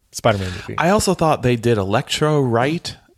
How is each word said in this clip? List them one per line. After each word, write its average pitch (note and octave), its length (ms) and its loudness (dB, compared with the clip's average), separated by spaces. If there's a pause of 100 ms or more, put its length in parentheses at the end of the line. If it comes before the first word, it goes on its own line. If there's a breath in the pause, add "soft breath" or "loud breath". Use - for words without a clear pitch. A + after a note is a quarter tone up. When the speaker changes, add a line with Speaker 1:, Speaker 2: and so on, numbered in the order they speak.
(120)
Speaker 1:
Spider-Man G2 400 0
movie. G2 280 -12
Speaker 2:
I D#3+ 100 2
also G3+ 240 2
thought D#3 300 0
they B2 120 2
did A#2 220 2
Electro C3 640 0
right C3 540 -2 (220)